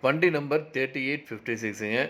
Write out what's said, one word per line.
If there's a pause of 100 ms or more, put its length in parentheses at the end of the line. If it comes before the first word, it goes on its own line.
வண்டி
நம்பர்
தேர்ட்டி
எயிட்
ஃபிஃப்டி
சிக்ஸுங்க